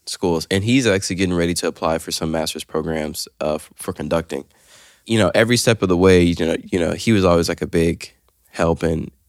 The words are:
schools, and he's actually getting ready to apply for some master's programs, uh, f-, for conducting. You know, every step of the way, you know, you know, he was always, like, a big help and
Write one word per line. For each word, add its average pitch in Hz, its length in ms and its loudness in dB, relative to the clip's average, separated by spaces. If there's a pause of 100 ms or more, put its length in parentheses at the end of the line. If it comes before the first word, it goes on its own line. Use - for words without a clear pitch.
schools, 82 440 -2
and 95 140 0
he's 120 240 2
actually 98 300 0
getting 90 180 0
ready 87 180 0
to 85 140 -4
apply 82 320 -2
for 87 120 -10
some 82 200 -4
master's 80 320 -6
programs, 78 640 -6 (120)
uh, 76 160 -2
f-, - 200 -12
for - 180 -10
conducting. 76 520 -4 (600)
You 113 140 0
know, 101 160 2
every 117 220 2
step 113 260 2
of 92 60 0
the 87 80 4
way, 92 260 6
you 87 200 2
know, 82 200 0
you - 160 -2
know, 82 140 0
he 82 180 -2
was 101 120 4
always, 85 240 4
like, 85 140 -4
a - 60 -4
big 82 440 -2 (380)
help 82 320 0
and 82 300 -2 (180)